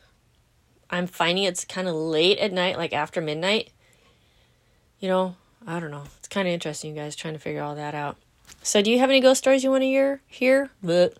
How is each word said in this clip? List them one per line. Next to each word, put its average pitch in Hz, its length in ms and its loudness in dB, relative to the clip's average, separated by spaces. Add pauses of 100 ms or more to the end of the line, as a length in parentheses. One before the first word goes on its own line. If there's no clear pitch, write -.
(880)
I'm 180 180 -2
finding 175 380 -2
it's 180 200 -4
kinda 185 280 -6
late 160 460 2
at 208 140 -2
night, 185 260 -2
like, 160 140 -4
after 151 280 -4
midnight. 165 500 -2 (1300)
You 190 100 -4
know, 185 280 0 (300)
I 170 140 -6
don't 160 100 -10
know. 143 140 -14 (140)
It's - 100 -20
kinda 190 220 -2
interesting, 156 440 -6
you 147 80 -10
guys, 147 140 -10
trying 160 180 -10
to 151 60 -14
figure 151 220 -8
all 147 120 -8
that 147 200 -8
out. 147 220 -8 (460)
So, 208 200 2
do 214 80 0
you 240 80 4
have 262 120 4
any 269 100 6
ghost 262 180 6
stories 269 260 4
you 262 60 2
wanna 262 160 2
hear? 269 400 0
Hear? 269 440 2 (120)
But 175 380 2